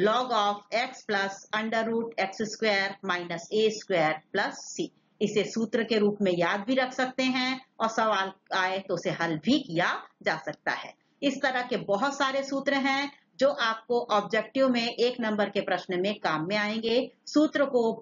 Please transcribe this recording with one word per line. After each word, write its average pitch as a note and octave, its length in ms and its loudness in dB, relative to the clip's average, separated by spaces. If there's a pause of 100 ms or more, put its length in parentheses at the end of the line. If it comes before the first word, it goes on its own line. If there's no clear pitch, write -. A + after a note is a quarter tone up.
log A3+ 340 2
of G#3 440 0
x C4 280 -4
plus G3 360 -2 (140)
under A3 300 0
root A3+ 340 -2
x - 220 -4 (100)
square G3 420 0 (120)
minus F3 460 -4
a A3 200 4
square D#3 480 0 (140)
plus A3 360 -2
c। - 160 -4 (340)
इसे G#3 240 2
सूत्र A3+ 400 -2
के A3+ 140 0
रूप G#3 240 2
में F#3+ 100 4
याद F3 340 2
भी C4 80 0
रख B3+ 180 0
सकते C4 320 -2
हैं B3+ 360 0 (200)
और A3+ 80 2
सवाल G#3+ 420 0 (260)
आए F#3+ 220 0 (100)
तो G3 60 -2
उसे F3 180 -2
हल E3+ 220 -2 (100)
भी C4+ 160 4
किया F3 280 0 (340)
जा E3+ 220 -2
सकता D3 280 -6
है। B2 200 -8 (300)
इस C4+ 200 0
तरह B3+ 200 0
के B3 140 -2 (100)
बहुत G#3+ 320 0
सारे C4+ 240 0
सूत्र C#4 320 -2 (100)
हैं C#4 260 0 (280)
जो C4+ 120 6
आपको A#3+ 500 -2 (100)
objective G#3+ 580 2
में A#3+ 180 2
एक A#3+ 340 0
number G#3+ 300 0
के G3+ 100 0
प्रश्न F3+ 400 -2
में G3+ 200 0
काम D#3 280 0
में G#3 80 0
आएंगे। A3+ 540 0 (160)
सूत्र D4 380 2
को B3 180 2 (200)